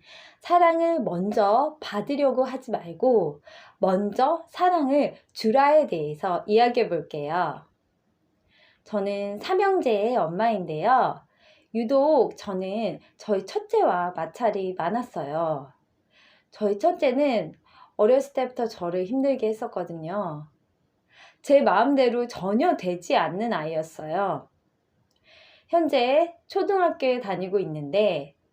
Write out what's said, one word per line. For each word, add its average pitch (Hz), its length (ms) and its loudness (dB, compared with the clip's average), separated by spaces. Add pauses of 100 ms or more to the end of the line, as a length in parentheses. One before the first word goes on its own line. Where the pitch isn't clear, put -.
(400)
사랑을 330 600 4
먼저 208 800 0
받으려고 254 640 0
하지 247 260 -10
말고 170 720 0 (380)
먼저 208 720 0
사랑을 302 640 2 (180)
주라에 277 540 4
대해서 165 600 -4
이야기해 226 440 4
볼게요. 156 720 -4 (1200)
저는 202 540 -6
삼형제의 262 800 0
엄마인데요. 180 1040 0 (520)
유독 269 640 2
저는 190 640 -6 (160)
저희 190 300 -4
첫째와 262 680 0
마찰이 190 600 -4
많았어요. 160 1000 -4 (800)
저희 208 280 -2
첫째는 269 760 0 (420)
어렸을 254 380 2
때부터 254 320 -4
저를 185 380 -4
힘들게 262 440 -2
했었거든요. 175 1000 -8 (920)
제 277 220 4
마음대로 240 640 2
전혀 240 500 0
되지 180 400 -2
않는 190 380 -2
아이였어요. 160 960 -6 (1200)
현재 302 640 2 (140)
초등학교에 330 720 0
다니고 190 400 -4
있는데 156 720 -2 (180)